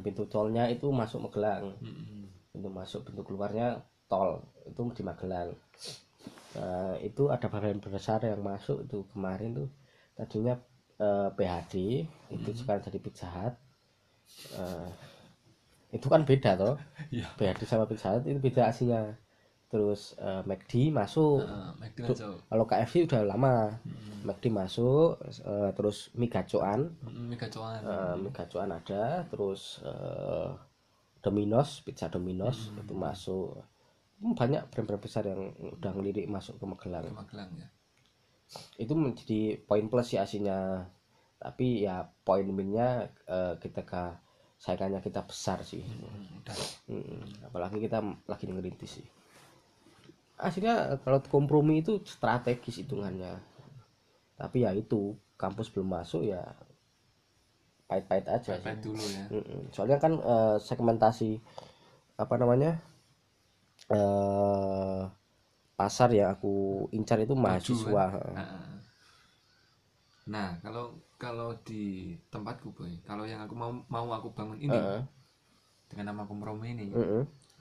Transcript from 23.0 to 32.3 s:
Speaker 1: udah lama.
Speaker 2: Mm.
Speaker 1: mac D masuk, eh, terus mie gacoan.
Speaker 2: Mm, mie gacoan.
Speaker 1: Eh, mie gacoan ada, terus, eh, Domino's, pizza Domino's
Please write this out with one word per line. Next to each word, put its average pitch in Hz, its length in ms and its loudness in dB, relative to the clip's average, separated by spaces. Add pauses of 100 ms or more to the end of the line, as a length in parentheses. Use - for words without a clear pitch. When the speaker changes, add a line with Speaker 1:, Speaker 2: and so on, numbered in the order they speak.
Speaker 1:
udah 117 180 4
lama. 120 300 4 (260)
Speaker 2:
Mm. 107 280 -12 (120)
Speaker 1:
mac 101 160 -4
D 117 160 2
masuk, 120 720 4
eh, 101 480 -2
terus - 400 -2
mie 117 160 0
gacoan. 107 720 0
Speaker 2:
Mm, 120 320 -10
mie 120 80 -10
gacoan. 110 400 -8
Speaker 1:
Eh, 92 400 -2
mie 98 80 -4
gacoan 95 400 -6
ada, 113 560 -2
terus, - 560 -6
eh, 90 720 -4 (720)
Domino's, 104 580 4
pizza - 240 -8
Domino's 92 640 -2